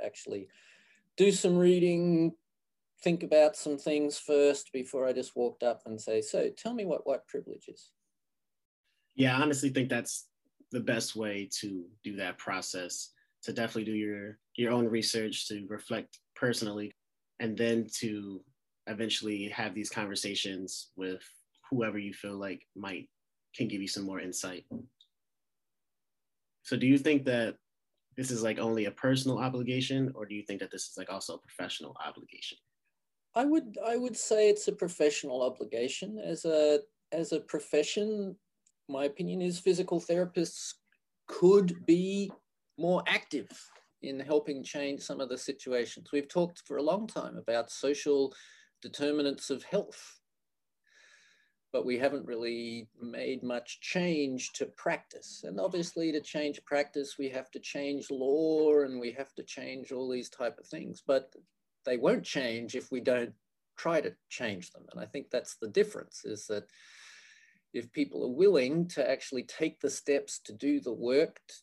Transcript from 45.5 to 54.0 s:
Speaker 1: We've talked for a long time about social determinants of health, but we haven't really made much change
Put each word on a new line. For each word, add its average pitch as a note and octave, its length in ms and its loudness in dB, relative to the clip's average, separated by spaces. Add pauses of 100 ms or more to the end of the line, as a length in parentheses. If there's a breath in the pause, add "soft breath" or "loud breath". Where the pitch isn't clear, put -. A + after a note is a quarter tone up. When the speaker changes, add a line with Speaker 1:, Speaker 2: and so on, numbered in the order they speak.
Speaker 1:
We've C#3+ 160 0
talked F3 380 0
for C3 120 -6
a C#3+ 60 -2
long G3 240 0
time B2+ 300 -8
about A#2 340 -2
social C#3 640 2 (480 loud breath)
determinants C#3+ 680 -2
of B2+ 140 -4
health, - 560 -4 (1500 soft breath)
but B2+ 140 0
we B2 120 2
haven't C#3 300 0
really A#2 600 -6 (140)
made B2 400 -6
much B2 400 -8
change D3 720 0